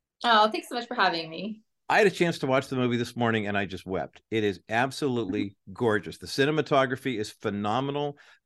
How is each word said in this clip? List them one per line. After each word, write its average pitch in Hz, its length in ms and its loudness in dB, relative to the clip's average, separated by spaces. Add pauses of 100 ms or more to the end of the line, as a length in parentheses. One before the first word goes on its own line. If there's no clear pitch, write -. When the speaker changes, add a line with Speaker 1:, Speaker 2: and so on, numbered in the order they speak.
(240)
Speaker 1:
Oh, 220 260 6
thanks 339 180 -8
so - 60 -12
much 240 120 -6
for 247 80 -8
having 170 360 0
me. 185 320 -10 (300)
Speaker 2:
I 165 60 6
had 208 80 6
a 185 40 6
chance 170 280 0
to 147 80 -4
watch 131 220 2
the 135 80 -4
movie 123 200 2
this 117 200 -4
morning, 113 320 2
and 101 100 0
I 101 80 0
just 90 180 -10
wept. 87 460 -6
It 110 140 0
is 98 160 0 (100)
absolutely 117 760 -2
Speaker 1:
Mm-hmm. 104 300 -14
Speaker 2:
gorgeous. 104 420 0
The 90 100 -16
cinematography 135 920 0
is 107 120 -6
phenomenal. 131 840 -4 (300)